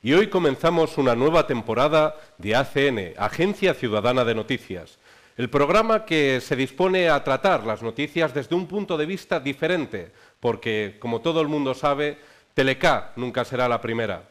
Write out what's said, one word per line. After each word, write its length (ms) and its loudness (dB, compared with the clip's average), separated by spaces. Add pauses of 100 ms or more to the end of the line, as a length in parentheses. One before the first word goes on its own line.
y 100 2
hoy 140 6
comenzamos 720 2
una 160 4
nueva 320 2
temporada 680 0 (220)
de 180 -2
A 80 2
C 260 2
N, 280 -4
Agencia 560 0
Ciudadana 500 0
de 120 2
Noticias, 640 -8 (360)
el 140 -6
programa 560 2
que 360 2
se 140 -2
dispone 540 0
a 140 2
tratar 400 0
las 180 -4
noticias 540 -2
desde 180 -4
un 140 -2
punto 300 -4
de 100 -2
vista 320 -4
diferente, 720 -4 (280)
porque, 600 -2
como 220 -4
todo 200 0
el 60 2
mundo 260 -2
sabe, 460 -2 (340)
Teleca 600 2
nunca 280 -4
será 240 -2
la 140 0
primera. 500 -4